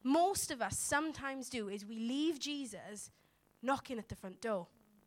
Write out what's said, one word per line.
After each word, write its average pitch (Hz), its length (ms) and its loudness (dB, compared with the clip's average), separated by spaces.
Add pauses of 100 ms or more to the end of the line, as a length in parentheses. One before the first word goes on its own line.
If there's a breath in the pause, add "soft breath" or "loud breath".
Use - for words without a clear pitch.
most 339 480 6
of 269 100 -4
us 196 180 0
sometimes 277 720 0
do 220 200 -2
is 202 160 -4
we 220 140 -8
leave 277 400 2
Jesus 226 720 -6 (520)
knocking 254 360 0
at 208 100 -8
the 196 80 -8
front 185 240 -12
door. 202 260 0 (400)